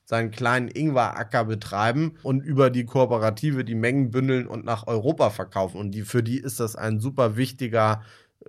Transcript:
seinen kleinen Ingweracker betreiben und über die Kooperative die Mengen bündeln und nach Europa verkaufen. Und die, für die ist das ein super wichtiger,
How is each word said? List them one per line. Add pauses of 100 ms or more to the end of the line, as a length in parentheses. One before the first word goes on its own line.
seinen
kleinen
Ingweracker
betreiben
und
über
die
Kooperative
die
Mengen
bündeln
und
nach
Europa
verkaufen.
Und
die,
für
die
ist
das
ein
super
wichtiger, (480)